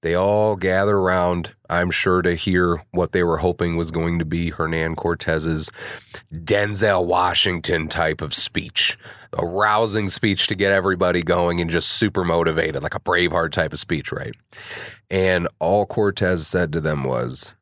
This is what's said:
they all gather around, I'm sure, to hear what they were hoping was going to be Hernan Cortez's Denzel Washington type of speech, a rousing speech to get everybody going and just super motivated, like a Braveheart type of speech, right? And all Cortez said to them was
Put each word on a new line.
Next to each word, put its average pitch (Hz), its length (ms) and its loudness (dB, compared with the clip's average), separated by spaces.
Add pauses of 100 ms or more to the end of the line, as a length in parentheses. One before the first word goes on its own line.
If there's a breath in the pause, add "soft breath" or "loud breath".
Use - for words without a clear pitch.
they 82 140 0
all 104 400 2
gather 95 420 2
around, 90 560 0 (160)
I'm 87 220 0
sure, 90 320 2
to 87 120 2
hear 87 560 0
what 87 200 -2
they 92 120 2
were 82 140 0
hoping 85 400 0
was 82 140 -2
going 85 280 -2
to 82 60 -2
be 85 240 -2
Hernan 80 460 -4
Cortez's 80 760 -2 (640 loud breath)
Denzel 101 720 2
Washington 87 800 0
type 80 340 0
of 78 120 -6
speech, - 640 0 (340 loud breath)
a - 140 -2
rousing 104 640 0
speech 101 380 0
to 104 80 -2
get 98 160 2
everybody 90 500 2
going 87 400 2
and 82 80 -2
just 82 240 0
super 98 320 2
motivated, 80 560 0
like - 140 -8
a - 40 -6
Braveheart 87 520 0
type 78 220 -2
of 78 60 -4
speech, - 320 -4
right? 67 220 -8 (760 loud breath)
And 92 380 2 (120)
all 98 260 2
Cortez 92 640 2
said 87 260 2
to 82 80 0
them 76 220 -2
was 62 580 -4